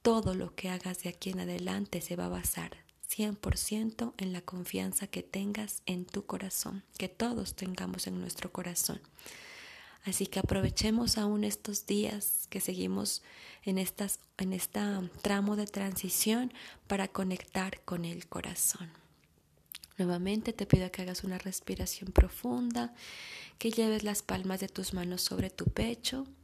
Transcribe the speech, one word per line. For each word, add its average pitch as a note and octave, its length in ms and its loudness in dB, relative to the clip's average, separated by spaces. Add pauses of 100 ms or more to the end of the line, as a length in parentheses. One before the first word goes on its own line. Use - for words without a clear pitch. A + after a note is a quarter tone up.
Todo G#3+ 340 4
lo F#3 200 -4
que - 140 -6
hagas F#3 340 -6
de F3+ 60 -4
aquí F3+ 220 -6
en F#3 100 -4
adelante F3+ 600 -2
se - 140 -4
va F3 100 -2
a F3 40 -2
basar F3+ 480 -4 (280)
cien G#3+ 300 -2
por - 220 0
ciento A3 600 -2
en F#3 160 -2
la F3+ 80 -6
confianza F#3 680 -2
que - 140 -6
tengas G3+ 640 -4
en F3+ 200 -2
tu G3+ 200 -6
corazón, F#3+ 580 -4 (140)
que F#3 120 -2
todos A3+ 460 -2
tengamos F#3 520 -4
en F#3 120 -4
nuestro F3+ 320 -6
corazón. - 500 -2 (1040)
Así G3 220 0
que - 120 -2
aprovechemos G#3+ 760 4
aún G#3 280 4
estos G3+ 400 -2
días G#3 640 2
que G3 100 -6
seguimos F#3+ 640 0 (400)
en F#3+ 140 2
estas, F#3+ 420 0 (180)
en F#3+ 140 0
esta G3+ 500 0 (200)
tramo G3+ 340 4
de G#3 100 0
transición G3 880 2 (340)
para G3 200 2
conectar F#3+ 800 -2
con E3+ 180 -2
el E3+ 240 -6
corazón. - 640 -2 (1080)
Nuevamente F#3+ 540 2
te G#3 140 -2
pido F#3 260 8
que F#3 120 -6
hagas F3+ 200 -4
una F#3 140 -2
respiración F#3 720 -4
profunda, A#3+ 840 4 (680)
que A3+ 120 2
lleves A3 320 4
las G#3 200 0
palmas F#3+ 360 0
de G3 80 -2
tus - 260 -4
manos F3+ 280 -2
sobre F#3 280 0
tu - 160 -6
pecho A#3+ 600 0 (180)